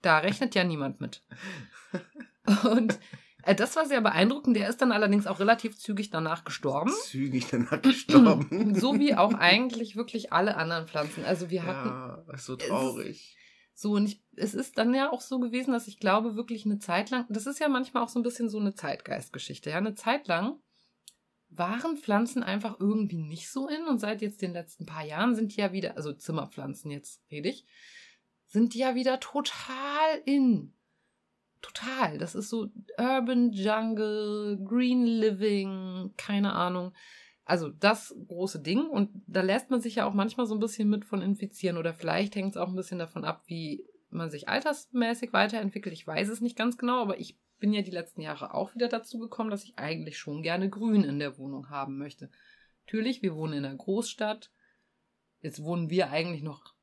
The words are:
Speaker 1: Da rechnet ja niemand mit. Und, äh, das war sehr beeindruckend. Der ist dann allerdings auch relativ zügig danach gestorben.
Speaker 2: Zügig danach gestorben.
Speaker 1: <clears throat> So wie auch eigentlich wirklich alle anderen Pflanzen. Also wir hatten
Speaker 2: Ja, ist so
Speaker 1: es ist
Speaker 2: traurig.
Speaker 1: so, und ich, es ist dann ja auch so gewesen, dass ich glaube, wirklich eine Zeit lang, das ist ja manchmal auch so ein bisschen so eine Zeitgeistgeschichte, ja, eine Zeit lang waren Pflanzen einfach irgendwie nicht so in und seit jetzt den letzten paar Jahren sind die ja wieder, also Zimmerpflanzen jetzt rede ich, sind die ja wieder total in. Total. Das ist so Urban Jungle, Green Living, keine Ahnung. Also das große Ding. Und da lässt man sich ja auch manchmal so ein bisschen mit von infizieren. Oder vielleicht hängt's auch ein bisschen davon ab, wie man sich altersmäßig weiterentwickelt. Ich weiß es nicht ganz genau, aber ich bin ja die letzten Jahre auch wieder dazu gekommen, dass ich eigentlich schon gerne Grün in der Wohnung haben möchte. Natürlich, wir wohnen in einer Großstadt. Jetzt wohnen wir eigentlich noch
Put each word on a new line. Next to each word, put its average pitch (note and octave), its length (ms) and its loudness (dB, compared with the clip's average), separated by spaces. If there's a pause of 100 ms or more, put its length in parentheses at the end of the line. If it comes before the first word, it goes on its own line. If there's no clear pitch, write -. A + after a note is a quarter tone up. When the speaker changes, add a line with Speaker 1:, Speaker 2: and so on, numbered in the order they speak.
Speaker 1:
Da D#3+ 180 6
rechnet G3+ 360 0
ja F#3 80 4
niemand D3+ 380 -2
mit. - 220 -10 (1400)
Und, A3 360 4 (440)
äh, G3 120 6
das G3+ 200 0
war D#4+ 120 4
sehr C4+ 140 2
beeindruckend. A3+ 540 4
Der G3+ 140 2
ist A#3+ 120 -2
dann B3+ 100 4
allerdings G#3 360 4
auch F#3+ 120 -4
relativ A3 380 2
zügig G#3 340 -4
danach D#3+ 320 -2
gestorben. D3+ 480 -2
Speaker 2:
Zügig C3+ 580 -2
danach A#2+ 320 0
gestorben. G#3 960 8
Speaker 1:
<clears throat> F#3 40 4
So C4+ 200 2
wie C#4+ 160 6
auch G#3 180 6
eigentlich A3+ 600 4
wirklich A3+ 380 -6
alle G3 240 2
anderen E3 300 -2
Pflanzen. D3+ 380 -6
Also E3+ 240 -2
wir F3 140 -4
hatten - 260 -4
Speaker 2:
Ja, B2+ 340 -10 (100)
ist B2 120 -14
so C3 100 -8
Speaker 1:
es B2 80 -12
ist D#3+ 60 -4
Speaker 2:
traurig. - 680 -4 (360)
Speaker 1:
so, G#3 200 -2
und G3+ 120 4
ich, G3+ 160 -6 (140)
es G3+ 180 -4
ist - 240 -6
dann A#3 160 2
ja C4+ 180 2
auch B3+ 100 -4
so C4 180 -4
gewesen, B3 320 -2
dass A#3 160 -2
ich - 120 -18
glaube, G#3+ 360 2
wirklich A3+ 300 -8
eine G#3 120 0
Zeit G3+ 320 -2
lang, B3 200 -2
das G#3+ 180 -4
ist C#4 120 -8
ja D4+ 80 0
manchmal B3+ 360 0
auch A#3 60 -4
so B3 100 -2
ein A#3 40 0
bisschen A#3+ 260 -2
so G#3+ 100 -4
eine G3+ 160 -2
Zeitgeistgeschichte, - 960 -8
ja, D#3+ 60 -4
eine G#3 180 -2
Zeit C4+ 320 -2
lang G3 320 -2 (920)
waren A3+ 480 -4
Pflanzen A#3 460 0
einfach G#3 360 -4
irgendwie G3 440 2
nicht D#3 260 -10
so C4+ 180 -4
in D#4+ 200 -4
und B3 120 2
seit G#3+ 220 -4
jetzt G#3 220 -6
den F3+ 100 -4
letzten E3+ 320 -12
paar D#3 200 -10
Jahren F3+ 300 2
sind G#3+ 200 -2
die G#3+ 60 0
ja G3 100 2
wieder, F#3 240 -4
also D3+ 180 -6
Zimmerpflanzen D3 760 -8
jetzt - 300 -14 (100)
rede D3 180 -4
ich, - 160 -10 (840)
sind A#3 260 2
die A3+ 60 -6
ja C4 160 2
wieder C4 240 2
total C#4+ 1040 -2
in. B3+ 480 4 (880)
Total. A3+ 580 -4
Das E3 160 -6
ist G#3 140 -6
so A3 200 -4 (280)
Urban B3 540 2
Jungle, G#3 1120 -2
Green B3 400 2
Living, G3 1120 0
keine G3+ 380 0
Ahnung. F3+ 400 -2 (500)
Also E3 260 0
das G3 460 0 (120)
große F3 340 -6
Ding. G3+ 260 0
Und G#3 220 0 (160)
da F#3+ 160 -2
lässt G3+ 300 0
man B3 100 2
sich A3 140 -6
ja A3 100 0
auch G3+ 80 0
manchmal G#3+ 320 0
so G#3+ 80 -2
ein G#3+ 60 -2
bisschen G#3+ 300 0
mit G#3 160 2
von F#3+ 180 -2
infizieren. G3 540 -2
Oder E3 180 -2
vielleicht F3 400 0
hängt's G3 220 -4
auch F3+ 100 -2
ein F#3 80 -6
bisschen F#3 240 -6
davon E3 260 -8
ab, E3 220 -6
wie D#3+ 360 -8 (260)
man E3 200 -6
sich D3 180 -10
altersmäßig A#3+ 840 -2
weiterentwickelt. G#3 600 0
Ich - 120 -16
weiß E3 240 -2
es A3+ 100 -10
nicht A#3+ 160 -2
ganz A#3+ 220 0
genau, B3 240 0
aber G3 180 -4
ich - 200 -14 (180)
bin G#3 160 2
ja G#3 80 2
die F#3+ 100 -6
letzten E3+ 300 -10
Jahre D3+ 320 -8
auch - 220 -2
wieder A#3 120 0
dazu A#3 300 -6
gekommen, A3+ 320 -6
dass G3+ 140 -6
ich - 160 -16
eigentlich D#3+ 400 -6
schon D3+ 240 -8
gerne F3 260 0
Grün G#3 340 2
in C#3 140 -2
der C#3+ 220 -4
Wohnung C3+ 320 -10
haben C3+ 260 -6
möchte. C#3+ 320 -12 (560)
Natürlich, A3+ 380 -2
wir F3+ 100 0
wohnen D#3 200 -4
in C#3 120 -4
einer C3+ 100 -8
Großstadt. G#3+ 760 -4 (880)
Jetzt D3+ 220 -10
wohnen E3+ 260 -2
wir F3 220 2
eigentlich D#3+ 320 -2
noch D3 400 -12